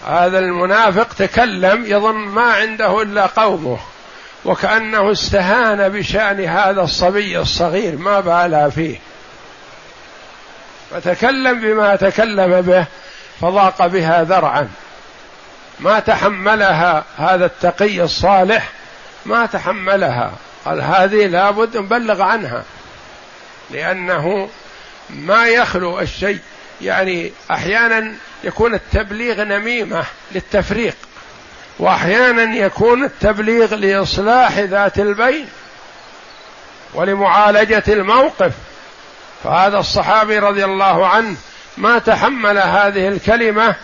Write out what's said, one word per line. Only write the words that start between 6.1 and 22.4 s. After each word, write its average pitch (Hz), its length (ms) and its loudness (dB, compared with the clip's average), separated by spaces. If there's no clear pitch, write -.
هذا 185 360 0
الصبي 180 580 -2
الصغير، 170 580 -2
ما 196 220 0
بالى 170 520 2
فيه، 147 240 -6
فتكلم 240 680 -2
بما 214 340 2
تكلم 190 640 2
به، 180 240 2
فضاق 185 440 2
بها 175 380 2
ذرعا، 151 460 0
ما 202 200 2
تحملها 190 1040 0
هذا 180 280 2
التقي 185 560 0
الصالح، 190 680 2
ما 233 200 0
تحملها، 185 840 -2
قال: 151 160 -4
"هذه 190 460 2
لابد 202 500 0
نبلغ 214 440 -2
عنها"، 185 420 -2